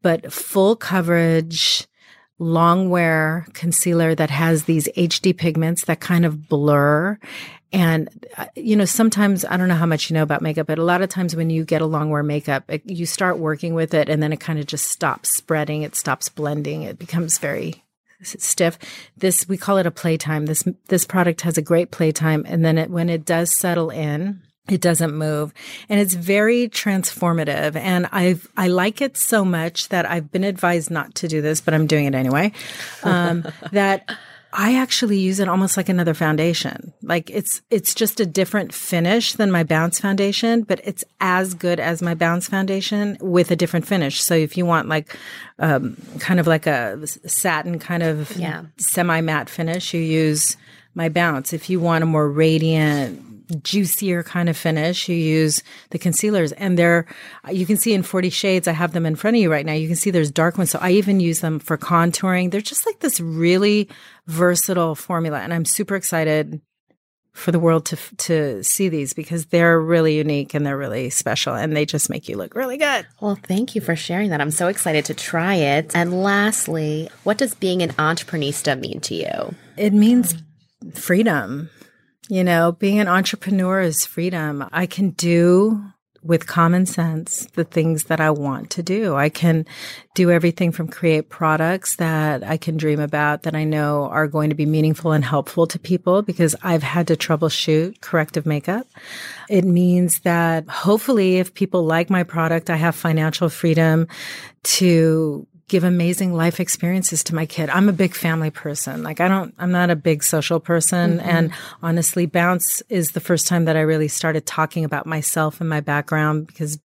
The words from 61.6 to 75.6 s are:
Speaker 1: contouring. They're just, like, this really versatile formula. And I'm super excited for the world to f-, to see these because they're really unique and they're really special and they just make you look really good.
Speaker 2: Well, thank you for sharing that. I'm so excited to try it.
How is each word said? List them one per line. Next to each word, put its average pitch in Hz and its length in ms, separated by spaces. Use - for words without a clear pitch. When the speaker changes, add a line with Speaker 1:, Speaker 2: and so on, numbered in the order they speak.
Speaker 1:
contouring. 175 720
They're 196 100
just, - 240
like, 427 160
this 247 200
really 185 680
versatile 170 680
formula. 165 440
And 131 160
I'm 165 100
super 196 320
excited 156 640
for - 180
the 170 80
world 165 280
to 160 100
f-, - 220
to 143 440
see 190 280
these 143 240
because 165 320
they're 170 340
really 160 380
unique 143 340
and 147 140
they're 139 100
really 127 320
special - 460
and 147 200
they 151 120
just - 240
make - 180
you - 80
look - 180
really 254 220
good. 285 300
Speaker 2:
Well, 202 220
thank 208 300
you 214 60
for 170 160
sharing 185 320
that. 147 140
I'm 147 80
so 175 180
excited 160 380
to 151 80
try 175 400
it. 156 420